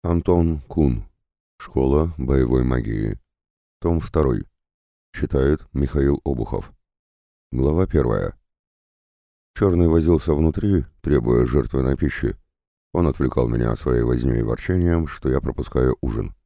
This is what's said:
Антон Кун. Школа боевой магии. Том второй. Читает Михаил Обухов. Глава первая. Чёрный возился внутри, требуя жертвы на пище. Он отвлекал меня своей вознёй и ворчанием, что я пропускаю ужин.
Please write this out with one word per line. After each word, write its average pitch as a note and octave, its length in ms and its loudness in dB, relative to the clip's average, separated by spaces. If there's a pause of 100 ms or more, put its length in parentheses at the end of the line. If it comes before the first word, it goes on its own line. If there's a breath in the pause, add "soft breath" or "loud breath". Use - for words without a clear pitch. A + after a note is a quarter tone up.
Антон E2+ 580 2
Кун. B1+ 420 0 (540)
Школа C#2+ 600 0
боевой B1+ 460 2
магии. A1 560 -4 (600)
Том E2+ 200 0
второй. C2+ 480 0 (640)
Читает C#2 600 0
Михаил C#2 520 0
Обухов. - 480 -6 (800)
Глава D2 340 2
первая. A1 500 -2 (1160)
Чёрный F2 320 2
возился D#2+ 480 4
внутри, E2 520 2 (160)
требуя A#1+ 440 2
жертвы C2 380 0
на C2+ 120 0
пище. B1+ 400 -4 (560)
Он F2 140 2
отвлекал B1+ 400 0
меня A#1 300 -2
своей B1 260 0
вознёй A#1+ 380 0
и - 20 -2
ворчанием, E2+ 640 0
что - 220 -8
я C2 120 0
пропускаю B1+ 600 -2
ужин. A1 340 -6 (120)